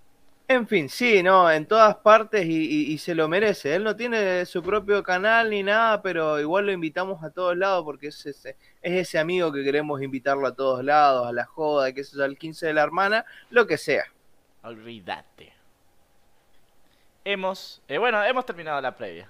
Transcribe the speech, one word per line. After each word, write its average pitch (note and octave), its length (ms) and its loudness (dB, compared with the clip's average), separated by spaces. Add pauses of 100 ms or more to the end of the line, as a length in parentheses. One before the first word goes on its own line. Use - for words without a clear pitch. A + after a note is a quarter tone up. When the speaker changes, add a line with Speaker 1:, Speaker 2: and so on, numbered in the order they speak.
(500)
Speaker 1:
en B3+ 180 2
fin, D#3+ 220 0
sí, A3+ 340 4
no, F#3 260 8
en D#3 160 2
todas G#3+ 320 6
partes G#3+ 480 4
y, D3+ 440 0
y, - 20 -2
y D#3 60 -4
se E3+ 180 -6
lo D#3+ 140 0
merece. F#3 460 0
Él G3+ 100 -2
no G#3+ 100 -2
tiene G#3 500 -2
su F3 180 -6
propio G3+ 380 0
canal G#3+ 500 0
ni G3+ 120 -2
nada, G#3+ 380 2
pero D#3+ 400 -2
igual F3 240 0
lo G3+ 80 -2
invitamos F3 500 -6
a D#3 60 -12
todos F3+ 260 -2
lados F#3 300 0
porque C#3+ 220 -12
es - 180 -18
ese, C#3 320 -14 (240)
es F3 120 -4 (140)
ese F3 120 -6
amigo E3+ 340 0
que C#3 100 -4
queremos C#3+ 380 -2
invitarlo C#3 440 -2
a B2 100 -2
todos C3 280 -2
lados, C#3 420 4
a A#2+ 60 -6
la A#2+ 140 -4
joda, D3 480 -2
qué C3+ 100 -10
sé C#3 140 -20
yo, C#3 80 -2
al C#3 120 -6
quince D#3+ 300 -10
de D#3 60 -2
la D3+ 100 2
hermana, G3 400 0 (260)
lo A#3 160 4
que D#3+ 120 -2
sea. C3+ 260 -2 (600)
Speaker 2:
Olvídate. G#2+ 880 -16 (1700)
Hemos, F#3+ 600 -6
eh, C#3 100 -6
bueno, G#3+ 260 0
hemos B3 220 -2
terminado D#3 360 -8
la C3 140 -6
previa. F#2 340 -14